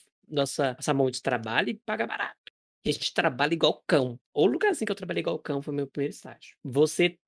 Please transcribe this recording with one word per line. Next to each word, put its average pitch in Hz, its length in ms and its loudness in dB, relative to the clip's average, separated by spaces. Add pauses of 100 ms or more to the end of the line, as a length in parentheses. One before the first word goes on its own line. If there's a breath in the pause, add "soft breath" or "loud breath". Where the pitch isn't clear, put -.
(280)
nossa, 139 460 -2
nossa 143 200 -2
mão 135 160 4
de - 120 -8
trabalho 123 480 0
e 220 40 -6
paga 214 320 -6
barato. - 320 -8 (480)
A 147 40 2
gente - 220 -4
trabalha 151 400 0
igual 156 340 2
cão. 127 320 2 (140)
O 151 140 4
lugarzinho 311 400 0
que - 60 -4
eu 185 40 -2
trabalhei 175 240 -6
igual 170 180 -2
cão 143 220 -4
foi 143 140 -6
meu 143 120 -2
primeiro 143 280 -6
estágio. - 500 -20
Você 151 640 2